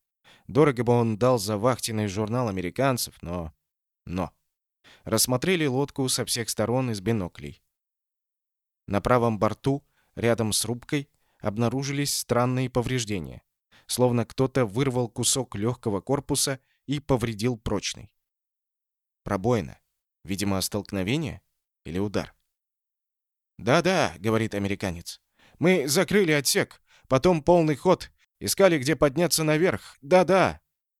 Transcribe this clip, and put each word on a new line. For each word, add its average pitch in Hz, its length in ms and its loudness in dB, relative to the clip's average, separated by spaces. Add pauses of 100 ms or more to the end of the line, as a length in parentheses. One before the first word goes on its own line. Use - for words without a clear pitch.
(480)
Дорого 123 360 4
бы 117 100 4
он 117 240 2
дал 123 200 4
за 104 200 -4
вахтенный 107 500 -2
журнал 110 400 -2
американцев, 101 760 -2
но... 85 320 -8 (520)
Но... 92 260 -6 (720)
Рассмотрели 127 640 0
лодку 135 440 -2
со 123 160 -2
всех 117 240 -4
сторон 120 420 0
из 104 100 -6
биноклей. 90 600 -4 (1300)
На 98 140 -2
правом 117 360 2
борту, 110 480 -2 (300)
рядом 110 380 0
с - 100 -2
рубкой, 123 460 -6 (300)
обнаружились 135 800 -2
странные 127 520 0
повреждения, 107 760 -4 (420)
словно 120 400 2
кто-то 131 400 0
вырвал 123 440 -2
кусок - 460 -2
лёгкого 107 440 -2
корпуса 135 600 -2 (260)
и 147 160 -4
повредил 113 560 -2
прочный. - 560 -6 (1080)
Пробоина. 98 560 -2 (440)
Видимо, 98 380 -2
столкновение 104 800 -4 (420)
или 82 160 -6
удар. 98 340 -4 (1200)
«Да-да», — 143 640 2
говорит 110 360 0
американец. 98 680 -6 (360)
«Мы 160 300 2
закрыли 175 440 2
отсек, 147 500 0 (260)
потом 156 340 4
полный 160 340 4
ход, - 360 2 (280)
искали, 170 380 4
где 139 180 -2
подняться 151 480 2
наверх. 156 580 0
Да-да». 156 600 4 (380)